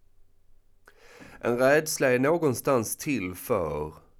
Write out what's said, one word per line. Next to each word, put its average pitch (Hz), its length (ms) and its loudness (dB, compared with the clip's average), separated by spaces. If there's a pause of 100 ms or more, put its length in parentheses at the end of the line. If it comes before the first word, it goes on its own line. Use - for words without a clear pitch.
(1400)
En 120 180 -2
rädsla 143 540 2
är 123 80 4
någonstans 139 760 0
till 95 380 -4
för 78 580 -4 (260)